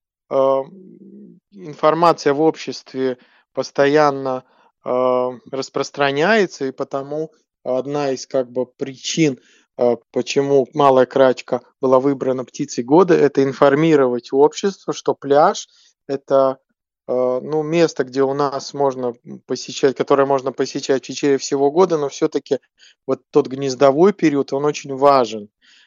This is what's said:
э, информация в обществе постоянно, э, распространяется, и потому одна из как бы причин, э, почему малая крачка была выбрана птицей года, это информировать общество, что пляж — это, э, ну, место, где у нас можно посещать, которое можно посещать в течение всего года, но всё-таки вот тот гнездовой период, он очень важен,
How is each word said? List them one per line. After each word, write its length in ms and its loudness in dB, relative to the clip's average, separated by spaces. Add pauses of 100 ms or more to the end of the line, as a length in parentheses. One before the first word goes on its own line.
(300)
э, 320 0 (920)
информация 800 0
в 80 -2
обществе 800 -4 (340)
постоянно, 920 0 (420)
э, 440 0 (200)
распространяется, 1120 -2
и 60 -4
потому 600 -8 (340)
одна 480 -4
из 140 -8
как 240 -4
бы 140 -4
причин, 760 -4 (360)
э, 200 2 (140)
почему 640 0
малая 320 4
крачка 560 0 (220)
была 180 4
выбрана 440 -2
птицей 380 -10
года, 320 4
это 280 2
информировать 920 2
общество, 640 0
что 200 -4
пляж — 540 0 (380)
это, 520 -2 (500)
э, 340 -2
ну, 200 -6
место, 420 0
где 180 -2
у 100 0
нас 400 -4
можно 400 -2 (340)
посещать, 500 -2
которое 280 2
можно 280 -2
посещать 520 -4
в 40 -18
течение 280 0
всего 340 -2
года, 280 2
но 100 -4
всё-таки 520 -4 (460)
вот 140 -4 (100)
тот 180 2
гнездовой 640 2
период, 400 -2
он 100 -2
очень 300 -4
важен, 560 2 (360)